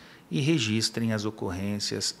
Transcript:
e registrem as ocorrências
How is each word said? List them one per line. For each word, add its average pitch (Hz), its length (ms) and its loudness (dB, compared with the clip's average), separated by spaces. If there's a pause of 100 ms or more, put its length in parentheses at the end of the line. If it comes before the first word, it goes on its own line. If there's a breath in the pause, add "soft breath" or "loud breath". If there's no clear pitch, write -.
(300 loud breath)
e 156 100 0
registrem 113 720 2
as 104 120 0
ocorrências 101 960 -2